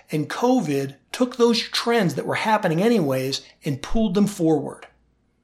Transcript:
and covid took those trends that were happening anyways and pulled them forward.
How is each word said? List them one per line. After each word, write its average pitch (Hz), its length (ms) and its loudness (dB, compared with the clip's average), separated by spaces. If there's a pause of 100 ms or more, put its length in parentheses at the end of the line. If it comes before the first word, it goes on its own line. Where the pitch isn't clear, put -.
(100)
and 151 200 -2
covid 147 680 0 (160)
took 247 240 -2
those 233 240 4
trends 214 540 0
that - 120 -6
were 131 100 -2
happening 202 440 0
anyways 139 640 0 (220)
and 139 180 -4
pulled 220 320 0
them 202 120 4
forward. - 600 -2 (580)